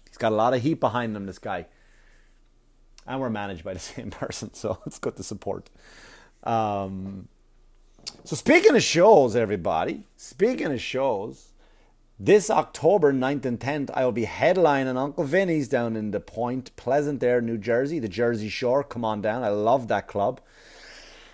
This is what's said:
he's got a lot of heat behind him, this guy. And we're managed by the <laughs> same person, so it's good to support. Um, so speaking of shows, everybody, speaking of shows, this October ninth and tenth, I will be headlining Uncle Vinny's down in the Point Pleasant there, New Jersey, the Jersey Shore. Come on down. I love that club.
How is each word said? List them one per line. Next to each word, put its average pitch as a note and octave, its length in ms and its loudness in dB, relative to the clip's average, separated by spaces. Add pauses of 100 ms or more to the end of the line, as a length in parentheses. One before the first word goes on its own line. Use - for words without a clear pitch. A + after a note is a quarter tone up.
he's - 80 -20
got A2+ 160 0
a - 20 0
lot A#2 200 2
of A#2+ 80 0
heat D#3 180 -2
behind A#2 360 -2
him, G2 100 -8
this F#2 120 -12
guy. F#2 280 -8 (1400)
And C3 140 -6
we're B2+ 100 -4
managed G2+ 320 -8
by F#2+ 120 -8
the F2+ 60 -10
<laughs> - 140 -14
same G#2+ 160 -12
person, - 440 -10
so - 320 -6
it's - 120 -12
good - 180 -4
to F#2+ 60 -12
support. F#2+ 480 -10 (720)
Um, G2 840 -4 (960)
so - 100 -10
speaking F4 400 6
of G3 80 4
shows, D#3 540 6
everybody, G2+ 680 -2 (120)
speaking A#3+ 560 -2
of A#2 80 -4
shows, B2+ 720 -6 (680)
this F#3 320 4
October E3 600 2
ninth C3 340 -2
and A#2+ 140 -4
tenth, C#3 340 -4
I C3 100 0
will B2 80 2
be A2 140 -2
headlining C#3 720 2
Uncle C#3+ 280 -4
Vinny's D#3+ 440 0
down A#2 280 0
in G#2+ 160 -6
the G2+ 80 -2
Point B2 560 -6
Pleasant C#3+ 420 -2
there, B2 220 2
New A#2 180 -2
Jersey, B2 400 0
the A#2 100 -4
Jersey G#2+ 400 -2
Shore. C3 360 0
Come A#2+ 200 -8
on G#2+ 180 -2
down. A2 200 -2
I A2+ 60 0
love A2 400 2
that G2+ 180 0
club. G#2+ 340 -2 (920)